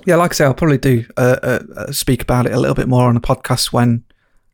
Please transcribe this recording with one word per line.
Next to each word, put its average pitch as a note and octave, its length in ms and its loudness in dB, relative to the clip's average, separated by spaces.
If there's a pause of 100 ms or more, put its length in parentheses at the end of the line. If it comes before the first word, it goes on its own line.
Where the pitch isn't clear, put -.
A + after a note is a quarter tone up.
Yeah, F3 120 2
like E3+ 160 2
I - 20 -10
say, D#3 120 2
I'll C3+ 100 2
probably D3+ 240 2
do A#2+ 260 2 (100)
a, B2+ 460 0 (160)
a, - 120 -12
a C#3+ 40 -10
speak C3 300 -2
about B2 240 0
it G#2 60 -4
a B2 60 0
little C3+ 140 0
bit - 140 -2
more B2 200 2
on A#2 80 2
a A#2 60 0
podcast - 500 -2
when A#2+ 320 0 (500)